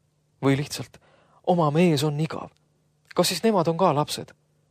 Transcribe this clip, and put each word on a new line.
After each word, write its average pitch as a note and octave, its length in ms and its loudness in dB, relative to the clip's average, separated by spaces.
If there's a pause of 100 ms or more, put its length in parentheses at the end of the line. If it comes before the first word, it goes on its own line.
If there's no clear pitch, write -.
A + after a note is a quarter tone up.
(400)
Või C#3 160 2
lihtsalt - 420 -8 (480)
oma E3+ 240 2
mees D#3 340 2
on D3 160 -2
igav? - 280 -8 (680)
Kas F3+ 140 2
siis F3+ 140 -6
nemad G3 260 2
on E3 80 0
ka E3 180 2
lapsed? C#3+ 380 -6 (380)